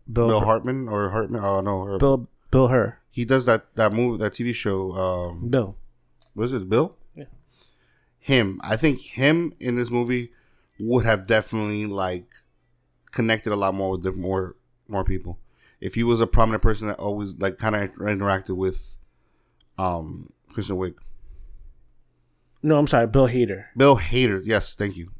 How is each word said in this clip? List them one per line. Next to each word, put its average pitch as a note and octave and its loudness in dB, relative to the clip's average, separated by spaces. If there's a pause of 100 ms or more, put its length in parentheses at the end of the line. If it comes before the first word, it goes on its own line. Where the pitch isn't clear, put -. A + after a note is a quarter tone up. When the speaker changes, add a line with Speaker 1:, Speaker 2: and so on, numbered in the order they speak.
(120)
Speaker 1:
Bill A#2 2
Speaker 2:
Bill A2 4
Speaker 1:
Hur- G2+ 2
Speaker 2:
Hartman B2 0
or G#2 -2
Hartman? A2 -2
Oh, G2 0
no. G2 -2
Or G2 -4
Speaker 1:
Bill, C3+ 2 (220)
Bill C3 4
Hur. A#2 0 (120)
Speaker 2:
He A#2+ -6
does B2+ 2
that, A2+ 2
that G#2+ 2
movie, A#2 0
that G#2 -2
T B2 -6
V A#2+ -2
show. F#2+ -4
Um, F2+ -4
Speaker 1:
Bill. A#2 0 (580)
Speaker 2:
Was A#2+ -4
it F#2+ -6
Bill? A#2 2 (180)
Speaker 1:
Yeah. D3 -18 (960)
Speaker 2:
Him. A2+ 2
I A2 0
think C#3+ 2
him D#3 2
in B2 -2
this A#2+ -2
movie A#2+ -2 (480)
would A#2 0
have G#2+ 0
definitely, G#2+ -2
like, F#2 -6 (840)
connected A2+ -2
a G#2 0
lot G2 0
more G2 -2
with F#2 -4
the F#2+ -2
more, F#2 -4 (320)
more G2 -4
people. F2 -2 (400)
If - -10
he A#2 0
was A#2 2
a A2+ 4
prominent A2 4
person G#2+ 4
that G#2 -6
always, G2+ -6
like, F#2+ -4
kinda G#2+ -2
interacted G2 -2
with, F#2 -4 (840)
um, F2 -6 (220)
Kristen G2 -4
Wiig. F2+ -4 (1700)
Speaker 1:
No, D3+ 4
I'm D3 2
sorry, A#2+ 4
Bill B2+ 4
Hader. A2+ -2 (100)
Speaker 2:
Bill C3+ 8
Hader. G#2 2
Yes, G#2+ 0
thank G2 -4
you. E2+ -14